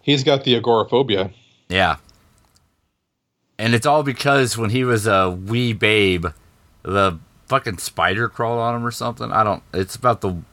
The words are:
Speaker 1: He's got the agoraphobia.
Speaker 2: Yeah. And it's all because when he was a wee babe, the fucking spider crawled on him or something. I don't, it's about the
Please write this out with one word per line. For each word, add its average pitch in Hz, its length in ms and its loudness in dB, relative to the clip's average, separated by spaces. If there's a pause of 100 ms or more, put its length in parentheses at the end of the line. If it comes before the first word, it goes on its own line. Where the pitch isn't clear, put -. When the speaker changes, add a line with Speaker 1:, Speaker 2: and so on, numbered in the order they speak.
Speaker 1:
He's 143 220 0
got 139 200 2
the 123 120 4
agoraphobia. 113 720 0 (400)
Speaker 2:
Yeah. 90 280 2 (1600)
And 117 160 2
it's 113 100 -2
all 151 180 4
because 135 540 0
when 110 140 -2
he 127 120 0
was 113 220 0
a 95 240 4
wee 110 440 -2
babe, 98 520 2 (560)
the 95 380 0 (280)
fucking 120 300 -4
spider 98 500 -2
crawled 117 320 -4
on 117 160 -2
him 117 100 -6
or 120 60 -2
something. 117 400 -8
I 107 120 2
don't, 104 180 0 (120)
it's 92 220 -4
about 120 260 0
the 92 140 -4 (180)